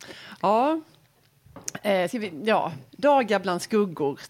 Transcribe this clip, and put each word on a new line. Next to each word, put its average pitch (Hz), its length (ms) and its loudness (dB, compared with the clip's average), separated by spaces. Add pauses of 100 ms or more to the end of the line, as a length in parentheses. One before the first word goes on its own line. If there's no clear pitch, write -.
(420)
ja. 262 400 2 (1000)
Eh, 190 240 0
ska 240 120 -6
vi, 208 120 -6 (140)
ja, 196 260 2 (200)
Dagar 254 480 2
bland 185 220 -2
skuggor, 165 580 -2 (100)